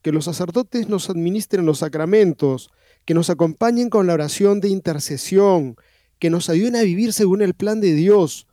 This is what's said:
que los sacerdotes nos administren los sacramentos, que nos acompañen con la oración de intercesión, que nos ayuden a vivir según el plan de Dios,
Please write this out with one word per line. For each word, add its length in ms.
que 80
los 140
sacerdotes 640
nos 220
administren 560
los 140
sacramentos, 920
que 100
nos 160
acompañen 580
con 160
la 80
oración 480
de 80
intercesión, 1080
que 100
nos 180
ayuden 280
a 80
vivir 280
según 300
el 140
plan 260
de 140
Dios, 580